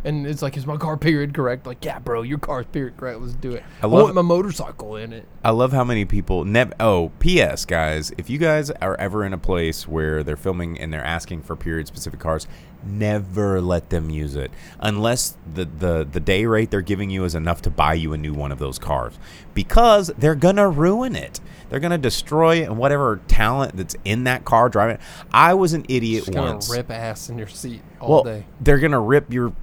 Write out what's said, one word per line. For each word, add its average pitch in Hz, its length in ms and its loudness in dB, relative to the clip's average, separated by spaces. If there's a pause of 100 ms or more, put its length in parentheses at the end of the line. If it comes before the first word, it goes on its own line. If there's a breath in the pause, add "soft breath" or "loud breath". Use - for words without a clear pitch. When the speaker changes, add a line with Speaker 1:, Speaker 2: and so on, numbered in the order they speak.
Speaker 1:
And 147 220 -4
it's 147 160 -6
like, 139 140 -6
"Is 135 100 -6
my 151 100 -6
car 156 220 -4
period 147 340 0
correct?" 127 340 -2
Like, 123 160 -10
"Yeah, - 160 -6
bro, 117 240 -4
your 139 160 -6
car's 131 280 -6
period 127 320 -6
correct. 120 220 -10
Let's 123 140 -6
do 123 180 -6
it. 117 100 -8 (180)
Speaker 2:
I 107 60 0
Speaker 1:
I - 20 2
Speaker 2:
love 175 140 8
Speaker 1:
want 214 140 6
my 175 60 4
motorcycle 170 760 -2
in 113 180 -12
it." 113 120 -18 (180)
Speaker 2:
I 117 60 4
love 127 220 4
how 131 120 4
many 113 200 0
people 90 400 0
nev-, 104 360 2
oh, 90 300 4 (100)
P 175 200 6
S, 78 240 0
guys, 78 540 -2
if 85 100 -10
you 131 100 -4
guys 151 320 0
are - 280 -4
ever 101 260 -4
in 95 80 -4
a 90 60 -6
place 82 500 -2
where 78 340 -2
they're 71 140 -6
filming 87 420 -6
and 78 140 -8
they're 71 120 -8
asking 80 380 -6
for 82 140 -10
period-specific - 640 -8
cars, 80 260 -4 (380 loud breath)
never 101 800 -2
let 87 280 -2
them 80 200 -2
use 76 260 -6
it 67 140 -6 (300 loud breath)
unless 107 560 -2 (180)
the, 87 100 -4
the, 80 460 -2
the 80 100 -4
day 98 240 2
rate 110 260 2
they're 98 120 0
giving 98 260 -2
you 95 160 -2
is 82 100 -2
enough 82 280 -2
to 80 80 0
buy 78 240 2
you 80 180 -2
a 76 60 -4
new 76 160 -6
one 71 180 -4
of 67 60 -8
those 67 200 -6
cars, 62 360 -4 (400 loud breath)
because 214 540 6 (100)
they're 151 160 4
gonna 196 340 4
ruin 190 480 0
it. - 240 -10 (300 loud breath)
They're 135 100 -4
gonna 170 180 -2
destroy 156 720 2
whatever 127 560 0
talent 120 480 6
that's 92 180 -6 (100)
in 110 200 0
that 127 200 0
car 117 240 4
driving. 110 300 2 (340 loud breath)
I 165 220 8
was 185 200 4
an 156 140 -4
idiot 113 360 0
Speaker 1:
Just 95 100 -6
gonna - 180 -2
Speaker 2:
once. 104 180 -8
Speaker 1:
rip 120 200 -4
ass 113 400 -10
in 117 80 -10
your 107 100 -8
seat - 340 -14 (180)
all 120 100 -4
Speaker 2:
Well, 156 140 6
Speaker 1:
day. 107 200 -6 (160)
Speaker 2:
they're 143 180 6
gonna 143 220 4
rip 135 320 2
your 120 200 -2 (100)